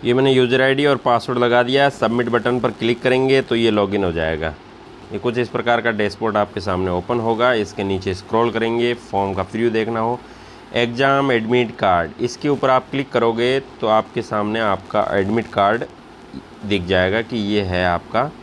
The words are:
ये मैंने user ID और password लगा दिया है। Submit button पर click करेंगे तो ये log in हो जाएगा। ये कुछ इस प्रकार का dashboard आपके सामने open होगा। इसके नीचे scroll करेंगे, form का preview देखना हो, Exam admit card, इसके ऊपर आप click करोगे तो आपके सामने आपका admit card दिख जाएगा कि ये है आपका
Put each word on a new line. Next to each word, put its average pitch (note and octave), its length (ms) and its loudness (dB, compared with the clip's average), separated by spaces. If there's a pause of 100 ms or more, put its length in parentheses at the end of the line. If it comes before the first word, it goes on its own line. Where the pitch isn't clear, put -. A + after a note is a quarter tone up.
ये A#2+ 100 2
मैंने C3 180 4
user B2+ 300 4
ID C3+ 240 2
और C#3 100 4
password A#2+ 420 0
लगा A#2+ 240 4
दिया C3 220 2
है। C#3+ 60 4
Submit A#2 380 -2
button A#2+ 320 0
पर A#2+ 120 0
click A#2 300 -2
करेंगे C3 400 2
तो - 140 -2
ये A#2 160 2
log G2+ 180 2
in G2+ 140 0
हो F2+ 80 0
जाएगा। D#2+ 420 -4 (580)
ये G#2+ 60 -6
कुछ A#2 200 -4
इस A#2+ 100 -2
प्रकार A#2 320 0
का A2+ 120 -2
dashboard G#2 440 -2
आपके G#2 240 -2
सामने F#2 300 -2
open F2+ 300 -2
होगा। A2+ 340 0
इसके G#2+ 300 -4
नीचे F#2+ 300 -2
scroll A2+ 360 0
करेंगे, A2+ 440 0
form G2 400 -4
का F#2+ 80 -4
preview A2 300 -2
देखना A2+ 280 -2
हो, A#2 180 -2 (580)
Exam C3+ 560 2
admit A#2 440 0
card, F2 340 2 (100)
इसके B2 280 -4
ऊपर C3+ 220 0
आप B2+ 200 0
click C#3 200 -4
करोगे A#2 480 2 (220)
तो - 80 -2
आपके A2 360 0
सामने G#2+ 380 -2
आपका G2+ 500 0
admit G2+ 360 0
card G#2 360 2 (800)
दिख G2 200 0
जाएगा F#2+ 380 2
कि A#2 140 -6 (100)
ये G#2 160 0
है F2+ 240 0
आपका A2+ 440 -2 (120)